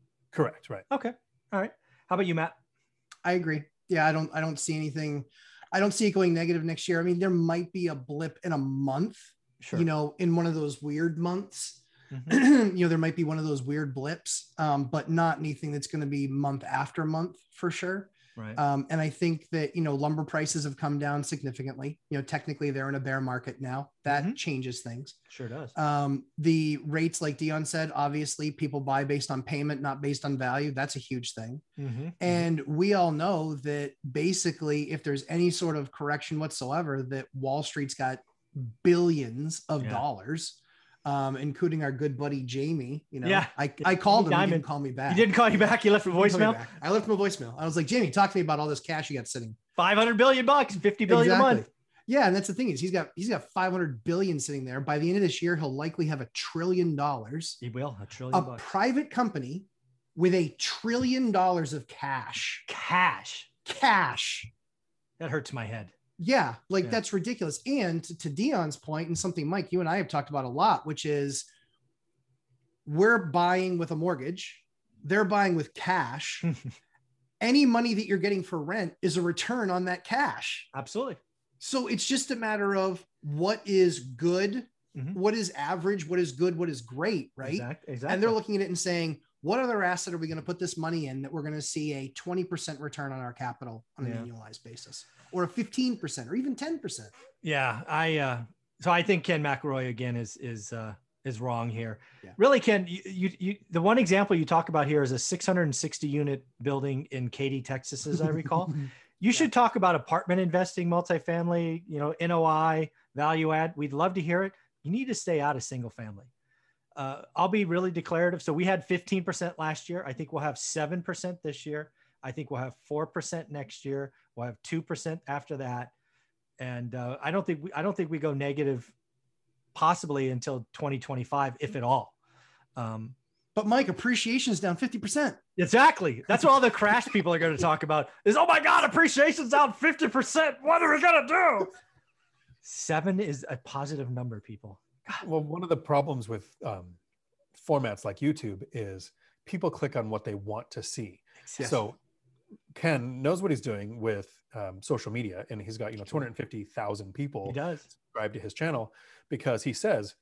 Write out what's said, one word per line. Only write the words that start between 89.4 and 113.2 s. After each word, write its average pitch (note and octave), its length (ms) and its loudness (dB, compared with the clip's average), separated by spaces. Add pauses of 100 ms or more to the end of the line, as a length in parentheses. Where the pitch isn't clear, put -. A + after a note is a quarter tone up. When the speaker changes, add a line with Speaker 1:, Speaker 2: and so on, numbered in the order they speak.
Speaker 3:
"What G#3+ 180 0
other A#3 240 0
asset F3+ 280 -2
are E3+ 60 -4
we D#3+ 80 -6
gonna D#3+ 160 -6
put E3+ 160 -6
this F3 180 -4
money D#3+ 300 -2
in C3+ 160 -6
that C#3 100 -10
we're D#3+ 100 -6
gonna D3+ 200 -6
see D3+ 300 -4
a C3+ 240 -6
twenty F3+ 260 -4
percent E3 380 -6
return C#3+ 320 -8
on C3 80 -8
our B2 120 -8
capital A#2+ 520 -10 (120)
on B2 100 -6
an A#2 60 -4
Speaker 2:
Yeah. A2+ 60 -6 (160)
Speaker 3:
annualized A2 300 -18
basis, A#2+ 400 -18 (260)
or F3+ 140 0
a E3+ 40 -2
fifteen B3 500 -2
percent C3 300 -10
or D#3 60 -6
even C4 220 -2
ten D#4 240 -4
percent?" A2+ 300 -10 (320)
Speaker 2:
Yeah, C3+ 440 0
I, D#3+ 300 0
uh, C3 220 0 (420)
so F3 100 2
I F3 120 6
think F3+ 200 2
Ken E3 180 0
McElroy C#3 500 -2
again A#2+ 260 -4
is, A#2 220 -8
is, A2+ 340 -10
uh, A2 220 -10 (300)
is A#2+ 160 -6
wrong A#2+ 280 -2
here. A2+ 320 -6 (240)
Speaker 3:
Yeah. F#2 120 -18
Speaker 2:
Really, B3+ 220 8
Ken, G3 300 4
you, F3+ 160 -8
you, F#3 340 -2
you, G3 180 -2 (140)
the E3 120 0
one A3 160 6
example G3 380 4
you D#3+ 100 2
talk E3 240 4
about D3 180 2
here D3+ 140 4
is C3 100 0
a C3 60 -2
six - 280 -4
hundred F3+ 180 4
and C#3 120 0
sixty - 320 -4
unit C#3+ 360 -2 (180)
building C#3 500 -2
in B2+ 160 -4
Katy, C3+ 340 -4
Texas, C3 440 -8
as D3+ 160 -2
I D#3 60 2
recall. E3 500 -2
Speaker 3:
<laughs> C#3+ 40 -4 (380)
Speaker 2:
You G#3 100 4
Speaker 3:
Yeah. - 20 4
Speaker 2:
should C4 200 2
talk A#3+ 220 6
about F3 220 4
apartment F3+ 440 0
investing, F3+ 480 0
multifamily, E3+ 1000 0
you D3 100 -6
know, D3 220 -2
N E3+ 100 0
O E3 140 4
I, D#3+ 460 2 (260)
value D#3 360 2